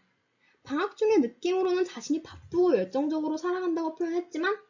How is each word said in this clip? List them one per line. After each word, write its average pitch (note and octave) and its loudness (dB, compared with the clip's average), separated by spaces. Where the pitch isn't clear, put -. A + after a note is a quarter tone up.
방학 D#4+ -4
중의 G#4+ 4
느낌으로는 F4+ 0
자신이 D#4 -4
바쁘고 F4 0
열정적으로 D4+ 0
살아간다고 E4+ -2
표현했지만 F4 -2